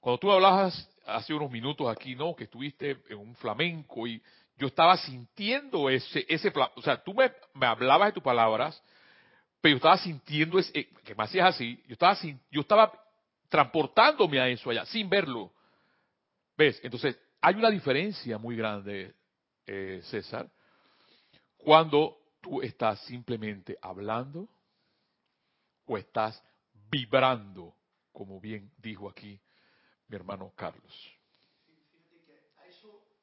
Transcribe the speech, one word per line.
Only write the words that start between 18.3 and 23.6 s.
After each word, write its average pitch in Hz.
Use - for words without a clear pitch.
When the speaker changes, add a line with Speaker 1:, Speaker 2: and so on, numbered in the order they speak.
Speaker 1:
muy 117
grande, 101
eh, 95
César, -
cuando 156
tú -
estás 110
simplemente 110